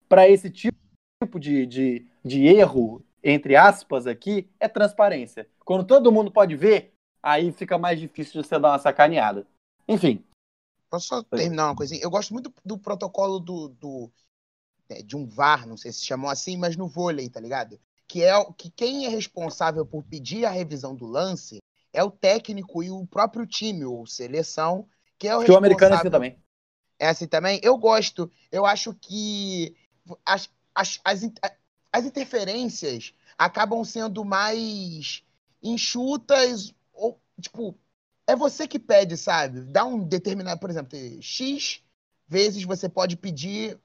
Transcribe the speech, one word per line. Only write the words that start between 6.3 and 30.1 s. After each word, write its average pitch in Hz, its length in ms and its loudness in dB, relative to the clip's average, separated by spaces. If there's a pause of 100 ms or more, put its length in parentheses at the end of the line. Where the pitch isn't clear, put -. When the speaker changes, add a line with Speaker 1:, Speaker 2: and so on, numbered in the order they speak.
Speaker 1:
pode 190 240 4
ver, 190 380 2 (280)
aí 151 300 0
fica 180 260 -6
mais 170 220 -2
difícil 156 420 -10
de 147 60 -10
você 165 100 -2
dar 147 140 4
uma 139 80 0
sacaneada. 139 680 2 (420)
Enfim. 185 360 0 (680)
Speaker 2:
Posso 175 180 -8
só 254 100 -6
Speaker 3:
Oi. 226 60 -8
Speaker 2:
terminar 160 420 -4
uma 143 100 -4
coisinha? 147 260 -10
Eu 175 80 -6
gosto 196 220 -4
muito 254 220 -14 (100)
do 208 140 -10
protocolo 196 640 -6
do, 175 280 -12
do, 127 420 -16 (800)
é, - 120 -16
de 107 160 -14
um 143 80 -10
var, 127 420 0
não 113 80 -18
sei 120 160 -16
se - 140 -14
chamou 135 240 -6
assim, 180 280 -8
mas 175 200 -4
no 185 100 -10
vôlei, 147 420 -6
tá 120 100 -18
ligado? 117 400 -10 (280)
Que 170 160 -2
é 190 140 6
o, 190 160 0
que - 160 -20
quem 262 360 -6
é 247 40 -4
responsável 165 760 -6
por 151 180 -12
pedir 156 420 -8
a 220 40 0
revisão 147 460 -8
do 123 100 -14
lance 139 540 -6 (320)
é 170 120 0
o 202 80 -2
técnico 196 680 -4
e 180 80 -8
o 190 160 -10
próprio 208 400 -4
time, 202 380 -8
ou 120 220 -10
seleção, 160 800 -6 (300)
que 202 100 -8
é 214 80 0
o 240 40 0
Speaker 1:
Futebol 226 180 10
americano 190 360 8
é 185 40 6
assim 165 60 2
Speaker 2:
responsável. 147 260 0
Speaker 1:
também. - 140 -20 (560)
Speaker 2:
É 156 80 0
assim 165 200 -2
também? 180 340 0
Eu 247 160 4
gosto. 220 540 0 (200)
Eu 190 140 0
acho 208 280 0
que 196 840 -8 (500)